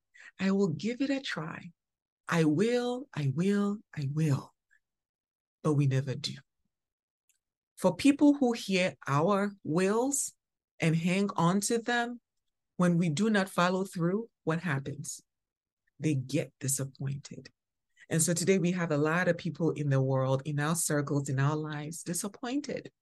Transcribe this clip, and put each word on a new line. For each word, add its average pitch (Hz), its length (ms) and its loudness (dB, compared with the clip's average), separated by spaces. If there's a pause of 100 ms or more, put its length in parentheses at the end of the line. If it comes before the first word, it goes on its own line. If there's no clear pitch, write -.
(380)
I 190 120 0
will 196 180 2
give 208 340 -4
it 277 80 0
a 269 100 -2
try. 170 520 -8 (560)
I 165 160 4
will, 240 680 2
I 139 200 -2
will, 202 440 0 (160)
I 139 180 -4
will." 151 420 0 (1080)
But 156 120 0
we 143 120 2
never 131 280 -2
do. - 220 -8 (1400)
For 180 180 2
people 285 400 6
who 247 180 2
hear 185 440 0 (100)
our 196 460 2 (120)
wills 202 680 0 (480)
and 165 160 4
hang 180 400 2
on 170 260 4
to 233 160 0
them, 240 420 -4 (560)
when 175 200 4
we 170 140 2
do 196 180 0
not 196 220 2
follow 185 340 0
through, 190 460 -4 (140)
what 160 160 0
happens? 139 600 -6 (800)
They 156 140 0
get 135 460 -4
disappointed. 135 880 -6 (580)
And 160 140 0
so 175 120 2
today 180 240 2
we 175 140 0
have 175 180 -2
a 151 60 2
lot 160 320 2
of 170 100 2
people 165 340 -2
in 147 160 -4
the 135 140 4
world, 131 420 0
in 147 160 -4
our 156 160 0
circles, 147 520 0
in 135 100 -2
our 143 180 2
lives, 151 460 -8
disappointed. 233 880 -6 (120)